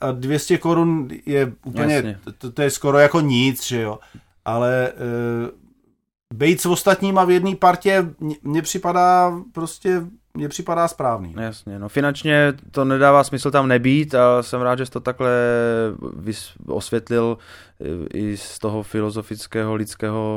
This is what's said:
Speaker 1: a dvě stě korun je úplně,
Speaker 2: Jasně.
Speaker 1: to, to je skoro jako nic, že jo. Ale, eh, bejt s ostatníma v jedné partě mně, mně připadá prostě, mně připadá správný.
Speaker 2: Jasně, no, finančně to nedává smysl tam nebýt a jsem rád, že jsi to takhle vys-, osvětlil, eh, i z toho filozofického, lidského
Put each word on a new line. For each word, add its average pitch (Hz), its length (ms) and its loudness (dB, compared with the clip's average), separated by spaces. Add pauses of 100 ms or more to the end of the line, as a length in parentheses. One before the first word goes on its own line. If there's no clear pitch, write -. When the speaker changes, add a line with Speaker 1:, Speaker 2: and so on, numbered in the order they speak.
Speaker 1:
a 131 100 -2
dvě 131 280 -2
stě 170 180 0
korun 165 500 0 (180)
je 139 280 0 (120)
úplně, 147 300 0
Speaker 2:
Jasně. 110 240 -2 (180)
Speaker 1:
to, 123 140 -14
to 147 100 -4
je 143 80 4
skoro 139 300 2
jako 147 220 4
nic, 131 460 2
že 123 140 -4
jo. 110 180 -6 (460)
Ale, 123 440 0
eh, 120 600 -4 (840)
bejt 151 280 2
s - 40 -2
ostatníma 190 600 2
v 175 60 4
jedné 185 240 2
partě 185 500 4 (140)
mně, 151 240 -6
mně 147 180 -2
připadá 180 720 2 (200)
prostě, 170 480 -2 (320)
mně 147 160 -6
připadá 170 380 -2
správný. 113 540 -4
Speaker 2:
Jasně, 107 380 -10
no, 101 100 -10
finančně 143 640 2 (180)
to 135 140 0
nedává 139 380 6
smysl 135 280 -4
tam 135 160 2
nebýt 131 480 2
a 123 280 6
jsem 123 180 -6
rád, 123 180 0
že 131 60 -4
jsi 127 60 -10
to 123 80 -8
takhle 127 300 -2 (880)
vys-, 104 320 -10 (160)
osvětlil, 117 680 -2 (440)
eh, - 40 -10 (320)
i 104 200 -4
z - 220 -16
toho 107 240 -4
filozofického, 110 920 -6
lidského 107 440 -6 (180)